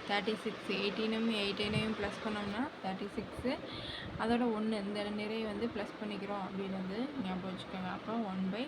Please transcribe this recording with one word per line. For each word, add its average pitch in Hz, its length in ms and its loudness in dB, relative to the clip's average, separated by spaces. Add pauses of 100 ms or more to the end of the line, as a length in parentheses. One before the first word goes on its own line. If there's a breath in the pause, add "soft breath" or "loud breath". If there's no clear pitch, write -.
தேர்ட்டி 208 320 4
சிக்ஸ், - 360 -4
எயிட்டீனும் 220 600 2
எயிட்டீனையும் 208 640 2
ப்ளஸ் 202 240 -2
பண்ணோம்னா 208 420 0 (160)
தேர்ட்டி 190 320 -2
சிக்ஸு, - 420 -2 (680 loud breath)
அதோட 233 320 4
ஒண்ணு, 220 280 2
இந்த 208 340 0
நிறைய 214 340 0
வந்து 214 200 0
ப்ளஸ் 226 320 -2
பண்ணிக்கிறோம் 202 460 -2
அப்படின்னு 190 340 -2
வந்து 190 200 -2 (220)
ஞாபகம் 185 300 0
வச்சுக்கோங்க. 185 420 -4
அப்போ 185 200 -4 (100)
ஒன் 190 260 0
by 214 200 0